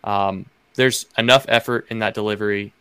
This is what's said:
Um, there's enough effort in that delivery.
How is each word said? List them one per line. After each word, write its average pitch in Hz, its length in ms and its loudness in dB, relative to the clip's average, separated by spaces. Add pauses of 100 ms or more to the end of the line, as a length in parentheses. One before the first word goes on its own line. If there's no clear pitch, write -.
Um, 98 420 -2 (300)
there's 131 300 0 (120)
enough 123 300 4
effort 117 420 0
in 113 100 -8
that 107 140 -2
delivery. 104 680 -4